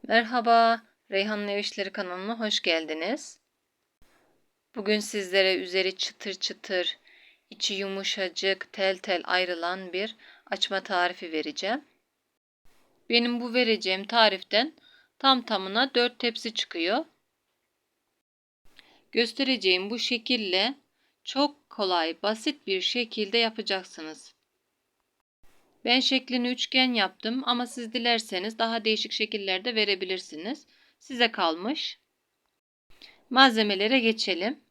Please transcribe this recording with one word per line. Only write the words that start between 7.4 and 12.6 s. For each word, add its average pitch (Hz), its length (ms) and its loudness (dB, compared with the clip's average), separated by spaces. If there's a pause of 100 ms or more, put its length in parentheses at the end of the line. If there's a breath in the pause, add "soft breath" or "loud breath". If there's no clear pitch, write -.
içi - 240 -6
yumuşacık, 196 1000 -4
tel 190 240 0
tel 180 280 -2
ayrılan 180 680 -2
bir 214 220 -4 (300 loud breath)
açma 196 380 -4
tarifi 180 480 -2
vereceğim. 160 540 -4 (1200)